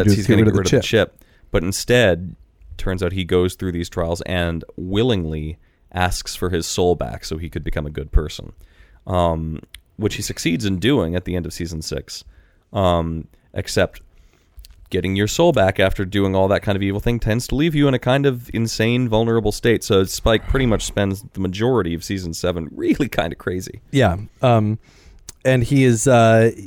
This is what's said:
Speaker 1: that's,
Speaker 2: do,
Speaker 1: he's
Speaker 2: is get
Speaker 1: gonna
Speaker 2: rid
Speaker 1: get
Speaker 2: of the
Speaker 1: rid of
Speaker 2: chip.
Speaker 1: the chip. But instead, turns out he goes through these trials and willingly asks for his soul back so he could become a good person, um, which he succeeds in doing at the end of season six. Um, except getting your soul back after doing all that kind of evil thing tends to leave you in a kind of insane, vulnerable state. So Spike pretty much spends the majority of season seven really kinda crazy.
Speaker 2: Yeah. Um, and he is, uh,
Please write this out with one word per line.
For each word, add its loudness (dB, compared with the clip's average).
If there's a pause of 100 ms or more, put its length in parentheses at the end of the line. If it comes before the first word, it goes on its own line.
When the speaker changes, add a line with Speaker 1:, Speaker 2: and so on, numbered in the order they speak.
Speaker 1:
that's, 2
Speaker 2:
do, 8
Speaker 1:
he's 4
Speaker 2:
is -4
get 4
Speaker 1:
gonna 4
Speaker 2:
rid 4
Speaker 1:
get 4
Speaker 2:
of 2
the 2
Speaker 1:
rid 0
of -2
Speaker 2:
chip. 2
Speaker 1:
the -
chip. -20 (260)
But 0
instead, 2 (400)
turns -4
out 0
he -2
goes 2
through -6
these -4
trials -4
and -2 (140)
willingly -2 (380)
asks -4
for -2
his -2
soul 2
back -8
so -8
he -8
could -10
become -4
a -10
good -10
person, -2 (540)
um, 0 (360)
which -2
he -8
succeeds -4
in -2
doing 0
at -4
the -6
end -6
of -12
season -8
six. -10 (520)
Um, 0 (260)
except -2 (880)
getting -2
your 2
soul 2
back 2
after 0
doing 0
all 4
that 2
kind -2
of -4
evil -2
thing -2
tends -2
to -4
leave 0
you 4
in 2
a 0
kind 0
of -2
insane, 0
vulnerable 2
state. 0
So 4
Spike 0
pretty 2
much 2
spends -2 (100)
the -8
majority 0
of -8
season -6
seven -4
really -2
kinda -4
crazy. -8 (100)
Speaker 2:
Yeah. 2 (240)
Um, 4 (680)
and 4
he 4
is, 4
uh, 6 (160)